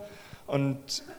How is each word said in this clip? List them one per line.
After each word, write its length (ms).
Und 580